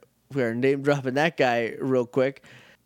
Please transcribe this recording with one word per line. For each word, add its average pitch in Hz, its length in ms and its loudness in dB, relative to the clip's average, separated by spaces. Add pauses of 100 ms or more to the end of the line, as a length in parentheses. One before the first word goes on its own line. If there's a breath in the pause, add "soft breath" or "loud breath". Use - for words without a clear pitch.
(340)
we 135 100 0
are 113 100 -2
name 135 300 0
dropping 135 320 0
that 151 220 0
guy 120 420 0
real 127 260 0
quick. 131 380 -2 (420 loud breath)